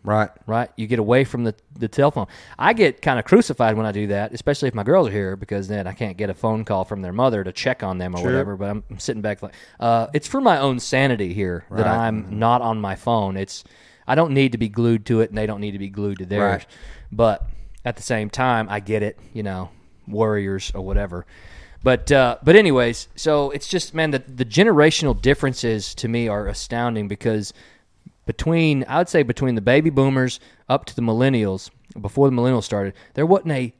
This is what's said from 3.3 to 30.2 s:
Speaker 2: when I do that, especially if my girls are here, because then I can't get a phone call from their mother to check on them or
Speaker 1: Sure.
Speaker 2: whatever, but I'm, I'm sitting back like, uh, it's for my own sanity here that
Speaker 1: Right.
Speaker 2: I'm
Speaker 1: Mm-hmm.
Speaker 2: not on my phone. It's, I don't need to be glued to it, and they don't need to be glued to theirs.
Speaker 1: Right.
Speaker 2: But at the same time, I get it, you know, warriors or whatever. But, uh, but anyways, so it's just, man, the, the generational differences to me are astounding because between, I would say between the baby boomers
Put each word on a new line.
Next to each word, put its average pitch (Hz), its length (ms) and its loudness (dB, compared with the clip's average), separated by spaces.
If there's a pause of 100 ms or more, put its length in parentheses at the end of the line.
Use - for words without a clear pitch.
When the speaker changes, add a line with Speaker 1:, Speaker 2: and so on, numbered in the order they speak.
Speaker 2:
when 110 80 0
I 104 60 -2
do 104 160 -2
that, 101 260 -2
especially 143 340 -2
if 101 80 -2
my 104 80 -4
girls 151 240 4
are 101 40 -4
here, 98 240 -4
because 101 320 -6
then 101 200 -4
I 95 60 -10
can't 98 240 -8
get 104 120 -4
a 92 40 -6
phone 110 320 -2
call 95 180 -2
from 98 180 -8
their 92 120 -8
mother 113 300 0
to 92 80 -8
check - 320 -4
on 92 160 -6
them 90 160 -6
or - 40 -6
Speaker 1:
Sure. 123 120 0
Speaker 2:
whatever, 101 260 -2
but 101 120 -6
I'm, 104 220 -8
I'm 104 80 -14
sitting 107 220 -6
back 101 200 -6
like, - 120 -14 (260)
uh, 117 340 2
it's 151 140 -2
for 269 140 -2
my 202 180 4
own 131 200 0
sanity 117 540 0
here 92 380 -4
that 110 140 0
Speaker 1:
Right. 113 220 2
Speaker 2:
I'm 110 160 -4
Speaker 1:
Mm-hmm. 104 160 -8
Speaker 2:
not 120 220 4
on 113 200 -2
my 98 140 -4
phone. 101 420 -2
It's, - 260 -8 (440)
I 127 60 0
don't 151 220 2
need 135 160 4
to 117 80 -4
be 113 100 0
glued 113 380 0
to 113 140 2
it, 113 80 2
and 104 100 -8
they 107 80 -2
don't 104 120 -6
need 104 120 -6
to 98 80 -10
be 98 100 -8
glued 101 300 -6
to 92 80 -10
theirs. 101 240 0
Speaker 1:
Right. 98 140 -4 (460)
Speaker 2:
But 107 360 0 (360)
at 120 120 -6
the - 80 -16
same 107 260 -2
time, 120 400 0
I 104 100 -4
get 104 220 -2
it, 104 160 -6 (160)
you 107 80 -8
know, 92 300 -8 (360)
warriors 104 680 -2
or 95 60 -8
whatever. 95 440 -2 (560)
But, 131 300 2
uh, 127 320 4
but 165 120 8
anyways, 131 600 4
so 147 340 0
it's 143 180 -8
just, 170 280 -4
man, 160 160 0
the, 135 80 0
the 131 260 -6
generational 151 720 4
differences 123 760 0
to - 120 -6
me 117 200 -2
are 104 200 -4
astounding 113 600 -4
because 104 440 -2 (720)
between, 156 640 2
I 135 100 -2
would 175 120 0
say 156 140 2
between 123 320 0
the 110 60 -2
baby 143 280 4
boomers 135 500 2 (300)